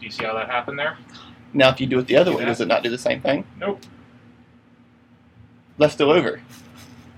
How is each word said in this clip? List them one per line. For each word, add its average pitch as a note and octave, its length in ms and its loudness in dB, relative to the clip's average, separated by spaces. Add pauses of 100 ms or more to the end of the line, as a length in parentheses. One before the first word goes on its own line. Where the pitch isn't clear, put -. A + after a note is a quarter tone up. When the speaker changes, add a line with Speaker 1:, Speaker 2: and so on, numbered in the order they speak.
Speaker 1:
you G#2+ 60 -14
see - 120 -10
how A2 100 -4
that A2 160 -6
happened B2 300 -4
there? D3+ 180 -4 (560)
Speaker 2:
Now, C3 160 6
if C3 100 -2
you C3+ 80 -4
do B2+ 120 0
it B2+ 80 -2
the - 100 4
other F3 140 4
Speaker 1:
See A#2+ 60 0
Speaker 2:
way, A#2 80 -4
Speaker 1:
that? A#2+ 40 -2
Speaker 2:
does A#2 120 -2
it A2 60 -2
not - 160 2
do A#2+ 60 -2
the A#2+ 80 -6
same - 240 -4
thing? C#3+ 240 -2 (140)
Speaker 1:
Nope. G3 240 -6 (1900)
Speaker 2:
That's D3+ 160 2
still C#3+ 180 2
over. D#3+ 300 2 (760)